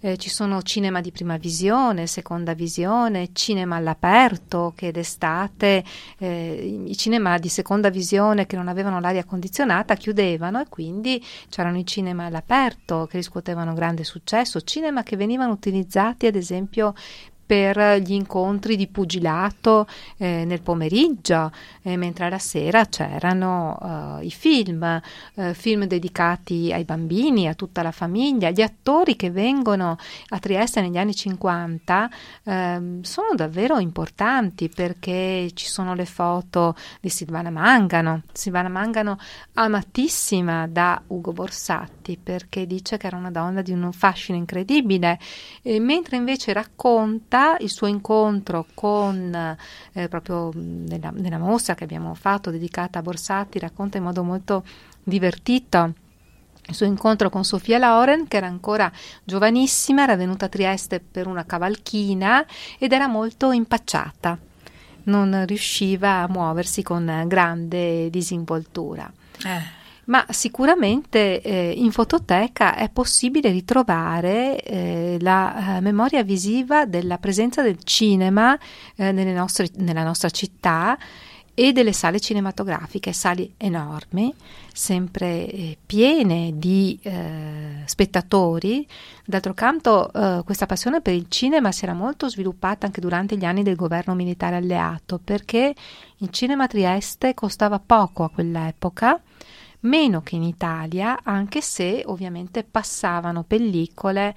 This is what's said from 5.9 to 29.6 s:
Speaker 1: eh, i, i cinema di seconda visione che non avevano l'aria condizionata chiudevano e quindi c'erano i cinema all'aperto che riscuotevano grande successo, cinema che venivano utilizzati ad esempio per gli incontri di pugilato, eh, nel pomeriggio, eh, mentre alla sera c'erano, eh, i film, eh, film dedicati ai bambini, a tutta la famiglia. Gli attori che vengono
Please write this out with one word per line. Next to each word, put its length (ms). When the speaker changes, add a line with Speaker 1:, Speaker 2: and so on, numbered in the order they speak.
Speaker 1:
eh, 340
i, 260
i 60
cinema 420
di 100
seconda 400
visione 580
che 100
non 100
avevano 320
l'aria 240
condizionata 720
chiudevano 680
e 80
quindi 560
c'erano 300
i 80
cinema 380
all'aperto 840
che 100
riscuotevano 540
grande 300
successo, 600
cinema 420
che 100
venivano 380
utilizzati 720
ad 80
esempio 600
per 540
gli 100
incontri 640
di 120
pugilato, 1000
eh, 260
nel 160
pomeriggio, 880
eh, 160
mentre 300
alla 120
sera 460
c'erano, 1400
eh, 60
i 40
film, 680
eh, 200
film 320
dedicati 880
ai 100
bambini, 640
a 60
tutta 260
la 100
famiglia. 600
Gli 100
attori 560
che 140
vengono 680